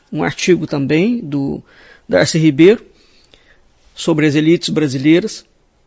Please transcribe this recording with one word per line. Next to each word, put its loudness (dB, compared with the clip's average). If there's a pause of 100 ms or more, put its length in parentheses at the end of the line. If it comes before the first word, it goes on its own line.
(120)
um -6
artigo 0
também -2
do -6 (480)
Darcy 0
Ribeiro 4 (1080)
sobre -2
as 0
elites 2
brasileiras, -2 (420)